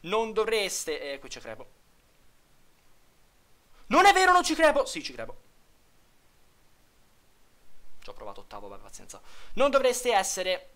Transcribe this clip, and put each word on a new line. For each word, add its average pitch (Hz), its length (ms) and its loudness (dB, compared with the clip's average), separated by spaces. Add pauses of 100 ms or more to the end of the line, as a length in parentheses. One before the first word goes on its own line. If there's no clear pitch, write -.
non 214 320 -4
dovreste, 190 800 -4
eh, 139 60 -14
qui 127 100 -18
ci 120 100 -14
crepo. 110 260 -14 (2250)
Non 339 200 4
è 403 60 10
vero, 370 220 6
non 359 100 6
ci 320 100 -2
crepo! 294 320 4
Sì, - 160 -10
ci - 120 -12
crepo. 117 240 -12 (2750)
Ci - 80 -14
ho - 40 -14
provato 101 280 -12
ottavo, 101 260 -16
vabbè, 98 140 -16
pazienza. 98 400 -18 (320)
Non 269 180 4
dovreste 247 420 2
essere 185 640 -2